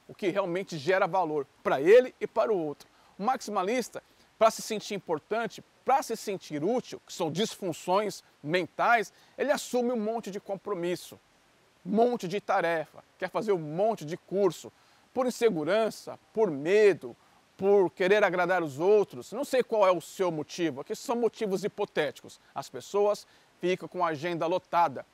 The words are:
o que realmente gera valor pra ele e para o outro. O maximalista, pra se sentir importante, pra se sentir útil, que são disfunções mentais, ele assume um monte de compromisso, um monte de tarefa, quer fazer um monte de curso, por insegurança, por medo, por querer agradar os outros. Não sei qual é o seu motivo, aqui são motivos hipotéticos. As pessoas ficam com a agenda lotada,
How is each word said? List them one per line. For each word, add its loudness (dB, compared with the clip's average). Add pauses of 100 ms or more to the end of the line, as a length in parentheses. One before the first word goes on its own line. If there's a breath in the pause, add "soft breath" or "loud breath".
o -18
que -2
realmente -2
gera 2
valor -2 (160)
pra 2
ele 8
e -6
para 0
o 0
outro. -6 (300 soft breath)
O -6
maximalista, -4 (380 soft breath)
pra 6
se -10
sentir -8
importante, -6 (200)
pra 4
se -6
sentir -8
útil, -4
que -20
são -4
disfunções -4 (180 soft breath)
mentais, 0 (240 soft breath)
ele -2
assume -2
um -2
monte -6
de -8
compromisso, -6 (640)
um -8
monte 0
de -4
tarefa, -2 (160)
quer -6
fazer -2
um 2
monte -2
de -8
curso, -2 (400 soft breath)
por -2
insegurança, 0 (160)
por 2
medo, 4 (400 soft breath)
por 4
querer 4
agradar 2
os -6
outros. 2
Não -6
sei 0
qual 2
é 6
o 2
seu -4
motivo, -4
aqui -8
são -6
motivos -2
hipotéticos. -6 (140 soft breath)
As -10
pessoas 0 (320 soft breath)
ficam -2
com -4
a 2
agenda -4
lotada, 0